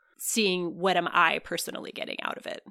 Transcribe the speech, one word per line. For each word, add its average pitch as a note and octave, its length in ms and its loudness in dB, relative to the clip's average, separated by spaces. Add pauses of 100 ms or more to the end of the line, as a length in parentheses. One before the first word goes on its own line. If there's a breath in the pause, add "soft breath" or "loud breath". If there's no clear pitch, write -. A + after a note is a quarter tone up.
(180 soft breath)
seeing F3+ 600 0
what F3+ 180 4
am E3+ 140 2
I E3 280 6
personally - 520 -6
getting - 300 -8
out - 160 -4
of - 100 -14
it. - 240 -8